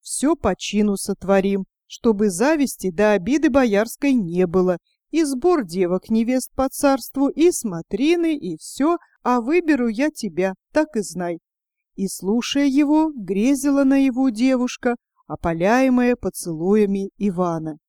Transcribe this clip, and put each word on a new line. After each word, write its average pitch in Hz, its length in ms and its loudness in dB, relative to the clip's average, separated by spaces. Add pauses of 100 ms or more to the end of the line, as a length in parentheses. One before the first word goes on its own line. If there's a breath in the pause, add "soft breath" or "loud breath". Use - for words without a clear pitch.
Все 302 340 -2
по 190 200 -2
чину 208 420 -2
сотворим, 196 680 0 (220)
чтобы 214 420 0
зависти 240 640 -2
да 208 220 2
обиды 254 360 0
боярской 240 640 0
не 180 320 0
было. 180 320 0 (340)
И 320 120 2
сбор 277 420 0
девок 180 440 -2
невест 233 440 0
по 269 160 -2
царству, 269 600 0
и 339 220 2
смотрины, 285 840 -2
и 165 220 -8
все, 330 400 -2 (260 soft breath)
а 247 180 0
выберу 294 460 0
я 254 240 -2
тебя, 190 420 -4 (180)
так 302 240 -2
и 214 60 -2
знай. 175 380 -6 (600)
И, 196 80 -2
слушая 233 580 -2
его, 302 480 2
грезила 262 680 0
наяву 269 460 2
девушка, 247 680 0 (320)
опаляемая 240 880 2
поцелуями 196 1000 0
Ивана. 170 600 -2 (120)